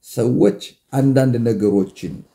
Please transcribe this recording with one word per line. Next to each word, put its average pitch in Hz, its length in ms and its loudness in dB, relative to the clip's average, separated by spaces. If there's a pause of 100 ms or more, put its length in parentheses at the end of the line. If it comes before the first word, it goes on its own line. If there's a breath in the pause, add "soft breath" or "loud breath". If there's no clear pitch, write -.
ሰዎች 127 540 0 (320)
አንዳንድ 135 480 2
ነገሮችን፣ 98 720 0 (220)